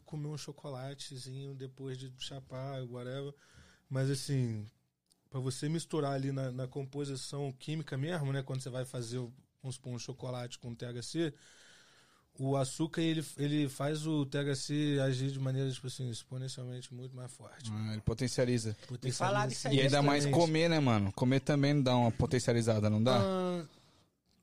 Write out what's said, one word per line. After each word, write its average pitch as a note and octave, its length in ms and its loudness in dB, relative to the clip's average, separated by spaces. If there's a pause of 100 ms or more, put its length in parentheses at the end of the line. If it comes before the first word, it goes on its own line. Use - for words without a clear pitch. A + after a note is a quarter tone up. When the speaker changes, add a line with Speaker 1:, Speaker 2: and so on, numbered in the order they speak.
Speaker 1:
comer D3 240 -8
um D3+ 80 -6
chocolatezinho C3+ 1160 -12
depois C3 440 -10
de C3 200 -12
chapar, C3+ 720 -8
whatever. B2+ 440 -8 (560)
Mas C3+ 200 2
assim, B2+ 560 0 (640)
pra C3 120 -8
você C3 260 -4
misturar D3+ 460 -2
ali C3+ 180 -2
na, C3+ 200 -2
na B2+ 160 -6
composição C#3 920 -6
química D#3 380 -6
mesmo, D3 340 -2
né? C#3 100 -2
Quando C3 200 -6
você - 80 -8
vai B2 160 -6
fazer, A#2+ 320 -6 (440)
vamos C3 140 -8
supor, - 180 -12
um A#2 60 -6
chocolate B2 600 -8
com A#2+ 140 -10
T A#2+ 120 -10
H A#2+ 180 -8
C, D#3+ 300 -2 (1040)
o C3+ 160 0
açúcar, D3+ 460 -2
ele, D#3+ 220 0 (140)
ele D3 320 2
faz D3+ 380 -4
o D3+ 180 2
T C#3 120 -4
H C#3+ 180 0
C D3 480 0
agir C3+ 280 2
de C3+ 80 -6
maneira, C3+ 300 0
tipo B2+ 180 -8
assim, B2+ 220 -6
exponencialmente B2+ 840 -10
muito B2+ 220 -12
mais B2 160 -12
forte. - 400 -14
Speaker 2:
Ah, A2 200 -2
ele A2 100 -4
potencializa. A#2+ 720 2 (120)
Speaker 1:
Potencializa B2 200 -8
Speaker 3:
Me B2+ 40 2 (200)
falaram G#3 200 4
isso - 160 -4
aí C#3 80 4
Speaker 2:
E C3+ 60 8
ainda C#3+ 200 6
mais C#3+ 220 6
Speaker 1:
exponencialmente. D#3 240 6
Speaker 2:
comer, D#3 220 4
né, D#3+ 100 4
mano? G#2+ 320 4
Comer C3+ 300 4
também C#3+ 420 4
dá B2 120 6
uma A#2+ 160 6
potencializada, A#2 800 4
não G#2+ 140 4
dá? B2 180 6
Speaker 1:
Ah, F#3 440 0 (760)